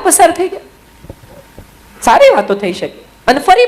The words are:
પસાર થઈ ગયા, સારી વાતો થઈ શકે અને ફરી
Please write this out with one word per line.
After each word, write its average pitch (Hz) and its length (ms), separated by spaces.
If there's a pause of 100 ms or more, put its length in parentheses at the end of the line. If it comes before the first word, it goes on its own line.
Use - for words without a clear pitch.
પસાર 349 280
થઈ 349 160
ગયા, 381 120 (1400)
સારી 523 320
વાતો 202 200
થઈ 196 180
શકે - 240 (300)
અને 262 120
ફરી 381 280